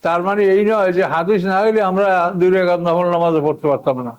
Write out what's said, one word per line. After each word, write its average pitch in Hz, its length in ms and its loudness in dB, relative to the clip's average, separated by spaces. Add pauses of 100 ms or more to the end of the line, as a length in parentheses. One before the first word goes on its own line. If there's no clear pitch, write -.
তার 170 220 -2
মানে 202 200 0
এই 196 220 2
নয় 202 280 0
যে 185 100 0
হাদিস 170 420 -2
না 190 140 0
হলে 220 220 0
আমরা 185 540 0
দুই 180 160 2
রাকাত 180 280 2
নফল 175 320 0
নামাজও 170 300 0
পড়তে 151 260 -2
পারতাম 131 340 -2
না। 120 180 -10